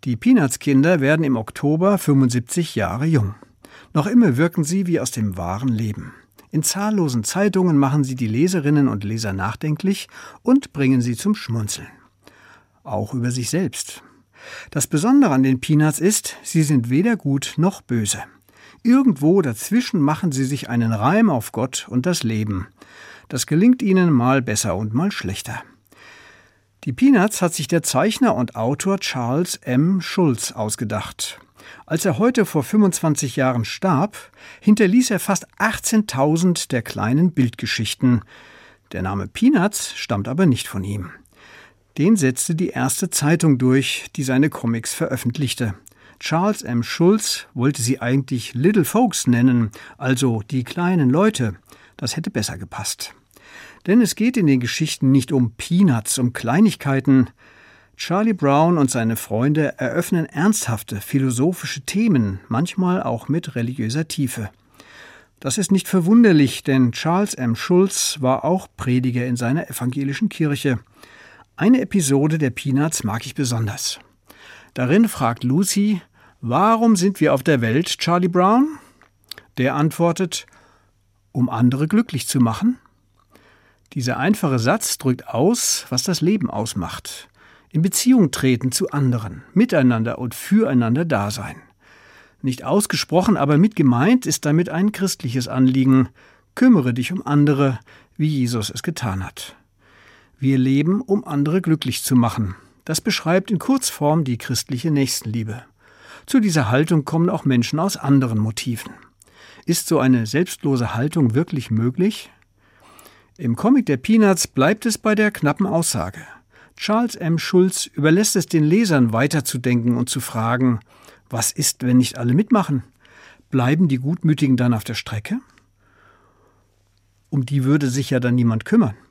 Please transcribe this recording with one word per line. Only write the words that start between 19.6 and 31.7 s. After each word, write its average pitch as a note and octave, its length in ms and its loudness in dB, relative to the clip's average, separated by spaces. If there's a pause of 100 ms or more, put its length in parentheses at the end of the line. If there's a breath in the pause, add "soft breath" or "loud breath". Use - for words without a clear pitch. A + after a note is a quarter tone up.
machen D3+ 320 0
sie C3+ 140 -2
sich C3 220 -6
einen A#2 240 0
Reim E3+ 380 2
auf B2 220 -4
Gott - 360 -6
und B2 180 -2
das F3 180 -2
Leben. G#2+ 420 -2 (640 loud breath)
Das - 180 -6
gelingt A#3 360 4
ihnen F#3 280 2
mal C3 320 2
besser G#2+ 320 -2
und G#2+ 200 -6
mal F#3 180 0
schlechter. - 500 -10 (1200 soft breath)
Die C#3+ 80 -4
Peanuts A3 500 4
hat E3+ 120 0
sich - 140 -6
der E3 160 0
Zeichner G#3 500 0
und A#2+ 220 -4
Autor C#3+ 420 -2
Charles C3 560 -4
M. E3+ 460 0
Schulz D#3 500 0
ausgedacht. - 880 -8 (480 loud breath)